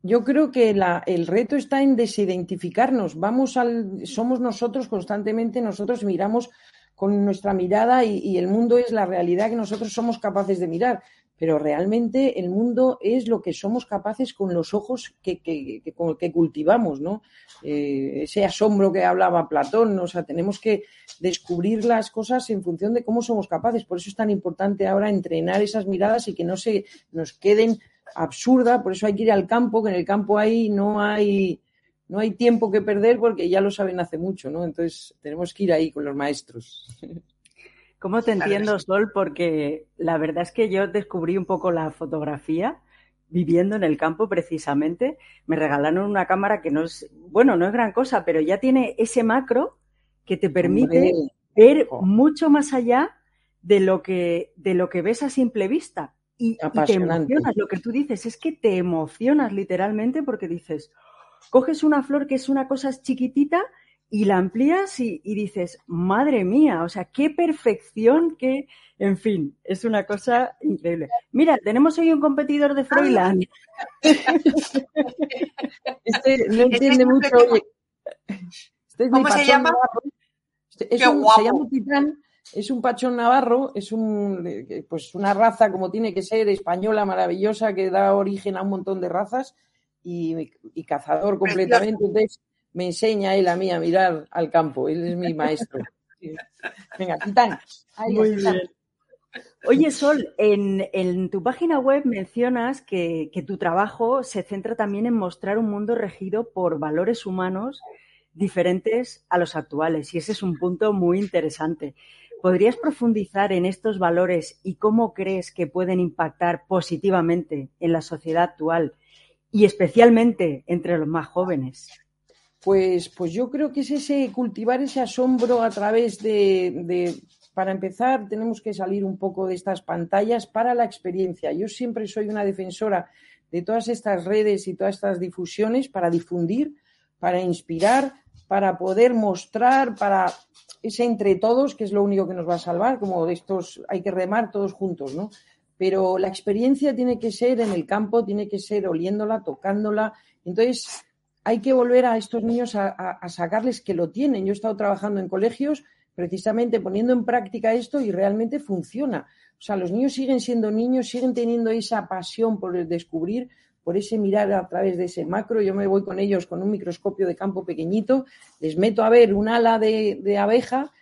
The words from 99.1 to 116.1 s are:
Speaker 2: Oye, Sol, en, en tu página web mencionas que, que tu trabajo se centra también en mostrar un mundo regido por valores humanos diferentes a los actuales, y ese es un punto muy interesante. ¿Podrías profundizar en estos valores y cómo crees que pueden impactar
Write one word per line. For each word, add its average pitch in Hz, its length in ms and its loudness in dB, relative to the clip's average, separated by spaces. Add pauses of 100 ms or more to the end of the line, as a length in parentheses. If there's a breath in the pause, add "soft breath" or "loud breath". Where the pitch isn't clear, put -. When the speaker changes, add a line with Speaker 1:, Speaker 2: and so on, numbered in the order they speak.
Speaker 2:
Oye, 285 240 6
Sol, 285 460 0
en, 202 560 2
en 185 380 -2
tu 190 120 -4
página 294 360 0
web 269 260 2
mencionas 240 800 -2
que, 170 500 -4
que 180 100 -6
tu 185 140 -8
trabajo 214 680 0
se 196 180 -8
centra 202 340 -8
también 208 300 -2
en 240 80 0
mostrar 196 440 -4
un 226 120 -2
mundo 208 240 -4
regido 214 580 -6
por 170 260 -2
valores 170 460 -2
humanos 190 560 -6 (540 soft breath)
diferentes 185 920 -2
a 180 100 2
los 165 180 0
actuales, 156 580 -4
y 175 40 -2
ese 208 140 -6
es 202 100 -6
un 175 160 -2
punto 180 340 0
muy 180 260 2
interesante. 160 760 -4 (480 soft breath)
¿Podrías 185 340 4
profundizar 214 760 0
en 180 140 0
estos 196 320 -4
valores 175 640 0
y 190 120 -6
cómo 220 380 2
crees 190 380 -6
que 175 140 -4
pueden 180 340 -2
impactar 170 680 -2